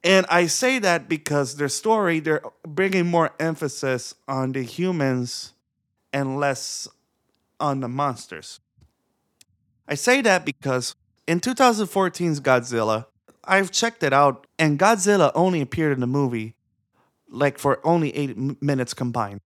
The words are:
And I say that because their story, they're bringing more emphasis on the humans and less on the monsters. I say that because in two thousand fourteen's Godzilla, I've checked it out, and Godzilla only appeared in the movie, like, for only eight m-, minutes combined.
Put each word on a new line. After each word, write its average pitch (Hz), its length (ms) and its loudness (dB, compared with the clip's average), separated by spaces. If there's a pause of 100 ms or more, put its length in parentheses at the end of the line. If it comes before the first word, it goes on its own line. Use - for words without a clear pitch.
And 190 220 6
I 170 200 4
say 254 320 0
that 175 280 0
because 143 480 -2
their 143 140 -2
story, 196 500 0
they're 156 240 -2 (240)
bringing 185 380 0
more 170 340 2
emphasis 147 760 -4 (140)
on 131 240 -4
the 135 100 -4
humans 135 920 -4 (580)
and 135 260 -4
less - 520 -4 (680)
on 139 220 -2
the 127 80 -6
monsters. 123 720 -8 (1300)
I 143 80 -4
say 247 260 2
that 185 240 2
because 135 500 -4 (300)
in 170 140 0
two 254 140 -4
thousand 233 340 4
fourteen's 175 540 -2
Godzilla, 120 640 2 (400)
I've 190 260 2
checked 226 320 -2
it 139 80 2
out, 139 340 4 (140)
and 151 180 2
Godzilla 190 580 4
only 175 260 2
appeared 151 320 -2
in 131 80 -2
the 123 60 -2
movie, 120 480 -2 (720)
like, 139 280 -2
for - 300 0
only 160 260 2
eight 139 180 -4
m-, 131 280 -6
minutes 139 340 -2
combined. 117 460 -4 (160)